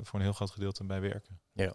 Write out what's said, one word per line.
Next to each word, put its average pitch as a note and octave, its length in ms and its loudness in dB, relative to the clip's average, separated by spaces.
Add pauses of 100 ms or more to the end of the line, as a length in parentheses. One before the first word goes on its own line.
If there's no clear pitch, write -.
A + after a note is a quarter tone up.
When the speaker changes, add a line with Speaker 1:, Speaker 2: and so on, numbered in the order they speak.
Speaker 1:
voor G#2 160 -4
een F#2+ 60 4
heel G2 100 4
groot G2 160 0
gedeelte G2 340 -2
bij F#2+ 160 0
werken. G2 400 -2 (120)
Speaker 2:
Ja, F#2+ 220 2